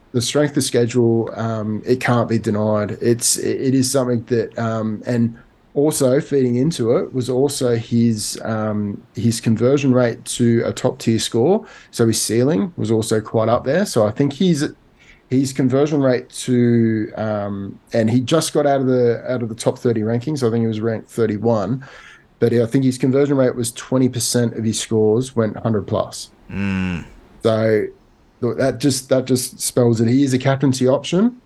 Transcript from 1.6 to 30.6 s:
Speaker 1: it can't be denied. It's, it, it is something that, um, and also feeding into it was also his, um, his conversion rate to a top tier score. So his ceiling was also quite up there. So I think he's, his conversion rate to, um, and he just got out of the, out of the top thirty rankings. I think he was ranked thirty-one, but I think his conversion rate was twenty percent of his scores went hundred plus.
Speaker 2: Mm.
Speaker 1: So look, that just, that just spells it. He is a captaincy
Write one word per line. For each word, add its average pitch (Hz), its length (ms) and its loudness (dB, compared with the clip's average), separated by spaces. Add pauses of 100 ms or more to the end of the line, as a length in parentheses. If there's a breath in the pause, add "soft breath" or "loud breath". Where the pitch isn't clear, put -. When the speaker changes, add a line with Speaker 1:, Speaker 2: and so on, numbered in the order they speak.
Speaker 1:
it 127 160 0
can't 120 260 2
be 113 100 0
denied. 104 600 -2
It's, 120 380 0
it, - 240 -4
it 135 140 2
is 131 140 2
something 123 360 0
that, 113 340 -2
um, 110 460 -4
and 117 320 0 (360 loud breath)
also 143 460 2
feeding 127 360 0
into 127 420 0
it - 160 -6
was 127 160 -4
also 131 480 0
his, 117 680 0
um, 107 580 -4 (140)
his 113 240 0
conversion 123 540 2
rate 123 320 0
to 117 400 2
a 107 80 -2
top 127 260 -4
tier 113 200 2
score. 165 460 0 (260 loud breath)
So 117 160 2
his 113 140 0
ceiling 151 540 0
was 110 160 -2
also 110 300 0
quite 113 260 0
up 127 160 2
there. 160 220 0
So 110 200 2
I 107 60 0
think 143 220 0
he's, 160 320 2 (640 soft breath)
his 131 240 0
conversion 139 480 2
rate 127 280 2
to, 117 840 2
um, 101 640 -6 (140)
and 113 160 2
he 123 100 2
just 151 320 0
got 147 140 2
out 139 160 2
of 127 60 -2
the, 123 440 2
out 120 120 -4
of 113 60 -6
the 113 40 -10
top 127 240 -4
thirty 113 240 -2
rankings. 120 400 -2
I 117 80 2
think 117 140 0
he 113 40 0
was 110 140 -4
ranked 110 260 -4
thirty-one, 110 760 -2 (540 loud breath)
but 117 120 2
I 117 140 2
think 135 180 0
his 127 140 0
conversion 139 400 2
rate 127 180 4
was 120 180 -4
twenty 127 360 0
percent 120 480 -2
of 113 60 -4
his 110 160 -2
scores 110 560 0
went 110 220 0
hundred 107 260 -2
plus. - 480 -4 (180)
Speaker 2:
Mm. 92 560 -4 (380)
Speaker 1:
So 110 420 2 (560)
look, 117 160 -4
that 123 220 -2
just, 139 300 -2
that 131 160 2
just 123 340 -2
spells 120 420 2
it. 113 60 2
He 131 160 4
is 131 100 0
a 123 60 2
captaincy 131 480 0